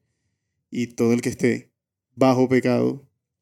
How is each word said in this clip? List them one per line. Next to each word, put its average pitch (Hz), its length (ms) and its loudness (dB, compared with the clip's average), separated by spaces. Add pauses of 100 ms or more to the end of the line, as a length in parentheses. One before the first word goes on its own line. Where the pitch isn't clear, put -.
(720)
y 120 180 -6
todo 117 240 0
el 120 100 0
que 131 80 -6
esté 117 420 -4 (420)
bajo 131 340 2
pecado, 123 600 -2 (340)